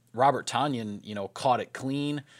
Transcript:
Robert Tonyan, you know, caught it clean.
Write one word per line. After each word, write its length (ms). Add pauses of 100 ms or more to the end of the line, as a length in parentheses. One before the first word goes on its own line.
(140)
Robert 320
Tonyan, 580
you 120
know, 120
caught 320
it 140
clean. 500 (160)